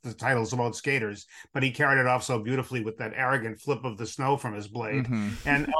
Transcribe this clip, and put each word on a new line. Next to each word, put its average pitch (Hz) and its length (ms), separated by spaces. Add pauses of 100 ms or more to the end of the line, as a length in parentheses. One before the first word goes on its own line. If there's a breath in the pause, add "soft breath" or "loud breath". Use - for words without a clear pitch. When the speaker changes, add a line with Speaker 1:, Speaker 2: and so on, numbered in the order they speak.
Speaker 1:
the 120 100
title's 117 380
about 120 240
skaters, 113 500 (260 loud breath)
but 135 120
he 131 80
carried 139 280
it 127 60
off 123 160
so 123 160
beautifully 123 460
with 110 140
that 110 180
arrogant 123 440
flip 131 240
of 117 120
the 110 100
snow 135 300
from 120 180
his 104 140
blade. 120 380
Speaker 2:
Mm-hmm. 110 420
Speaker 1:
And 143 320